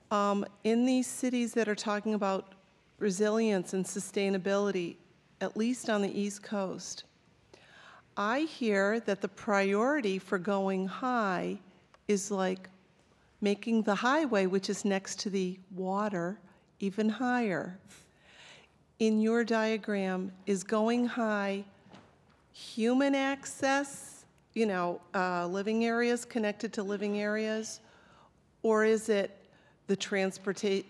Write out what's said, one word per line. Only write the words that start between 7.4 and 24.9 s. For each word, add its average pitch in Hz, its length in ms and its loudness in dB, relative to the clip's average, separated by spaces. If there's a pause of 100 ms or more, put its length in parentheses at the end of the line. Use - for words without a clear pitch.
I 220 260 0
hear 220 600 2
that 202 180 -2
the 208 80 -4
priority 202 920 2
for 196 180 -2
going 190 500 0
high 196 720 -2 (480)
is, 202 240 0
like, 185 380 -2 (720)
making 208 420 2
the 202 120 2
highway, 233 500 2
which 190 240 0
is 196 160 -4
next 190 340 0
to 202 100 -4
the 185 300 -2 (160)
water, 190 640 -2 (400)
even 208 300 0
higher. 214 680 0 (1200)
In 220 200 4
your 226 240 2
diagram, 208 880 0 (140)
is 196 180 0
going 226 420 2
high 202 600 -2 (880)
human 254 640 2
access, 269 1120 -2 (280)
you 220 140 0
know, 180 340 -2 (140)